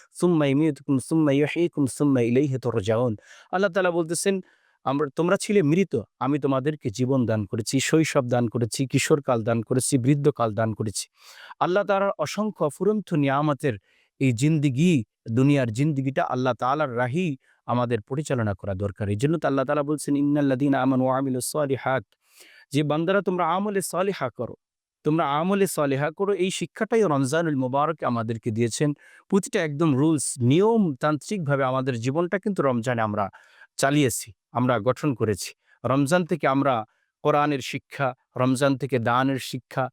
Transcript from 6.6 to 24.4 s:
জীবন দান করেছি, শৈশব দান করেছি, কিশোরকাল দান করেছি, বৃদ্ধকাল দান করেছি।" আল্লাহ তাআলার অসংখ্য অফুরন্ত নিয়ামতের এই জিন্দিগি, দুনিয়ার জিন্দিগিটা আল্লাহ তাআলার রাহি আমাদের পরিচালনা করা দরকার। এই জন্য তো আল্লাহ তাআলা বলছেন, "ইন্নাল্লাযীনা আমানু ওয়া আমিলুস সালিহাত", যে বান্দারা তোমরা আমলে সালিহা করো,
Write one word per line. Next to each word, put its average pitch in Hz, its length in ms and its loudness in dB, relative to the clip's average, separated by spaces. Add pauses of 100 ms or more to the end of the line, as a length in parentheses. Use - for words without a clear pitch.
জীবন 123 360 0
দান 107 180 0
করেছি, 117 360 -2
শৈশব 147 480 2
দান 120 200 0
করেছি, 120 380 -2
কিশোরকাল 135 560 0
দান 113 200 0
করেছি, 127 360 0
বৃদ্ধকাল 135 560 2
দান 110 200 -2
করেছি।" 107 320 -6 (540)
আল্লাহ 180 240 0
তাআলার 196 340 0
অসংখ্য 190 460 -4
অফুরন্ত 185 500 -2
নিয়ামতের 143 640 0 (400)
এই 131 140 2
জিন্দিগি, 147 720 2 (260)
দুনিয়ার 131 420 4
জিন্দিগিটা 135 520 0
আল্লাহ 127 300 -2
তাআলার 131 420 -2
রাহি 131 400 -2 (300)
আমাদের 120 340 -2
পরিচালনা 127 540 -2
করা 98 200 -8
দরকার। 101 340 -4
এই 104 80 0
জন্য 147 220 0
তো 151 100 -2
আল্লাহ 135 160 0
তাআলা 147 180 -2
বলছেন, 143 340 -2
"ইন্নাল্লাযীনা 139 680 0
আমানু 127 220 2
ওয়া 131 140 0
আমিলুস 127 280 -4
সালিহাত", 135 580 -2 (680)
যে 143 100 0
বান্দারা 165 400 0
তোমরা 180 320 0
আমলে 196 280 -2
সালিহা 175 480 -4
করো, 113 240 -8 (500)